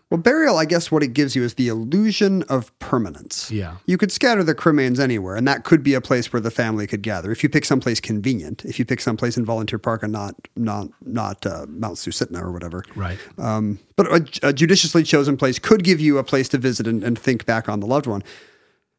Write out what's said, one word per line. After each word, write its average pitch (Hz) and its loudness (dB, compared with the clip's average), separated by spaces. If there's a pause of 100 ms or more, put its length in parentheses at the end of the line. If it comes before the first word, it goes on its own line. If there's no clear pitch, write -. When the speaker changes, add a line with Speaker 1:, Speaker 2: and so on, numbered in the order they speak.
Speaker 1:
Well, 170 0
burial, 262 4
I 160 4
guess 170 0
what 156 4
it 127 -2
gives 139 2
you 131 2
is 120 -4
the 123 0
illusion 190 2
of - -4
permanence. - -4
Speaker 2:
Yeah. 90 -6 (100)
Speaker 1:
You 185 2
could 190 0
scatter 233 2
the 156 2
cremains 135 2
anywhere, 107 0
and 123 0
that 131 0
could 156 6
be 135 2
a 131 0
place 123 0
where 120 0
the 110 -2
family 110 -2
could 104 -6
gather. 101 -4
If 110 -6
you 143 2
pick 147 2
someplace 131 0
convenient, 104 -4
if - -10
you 120 0
pick 123 -4
someplace 120 -2
in 120 -2
Volunteer 110 -4
Park 113 -4
and 104 -4
not, 101 -8 (200)
not, 104 -4 (140)
not, 104 -6
uh, 80 -8
Mount 85 -8
Susitna - -6
or 90 -6
whatever. 87 -10 (120)
Speaker 2:
Right. 95 -6 (220)
Speaker 1:
Um, 107 -4 (160)
but 196 2 (380)
a, 139 4
a 143 2
judiciously 165 4
chosen 147 2
place 135 0
could 220 4
give 170 4
you 147 4
a 131 0
place 131 0
to 135 0
visit 123 0
and, 113 -2
and 120 0
think 127 0
back 113 0
on 104 -2
the 101 -6
loved 135 0
one. 101 -4 (760)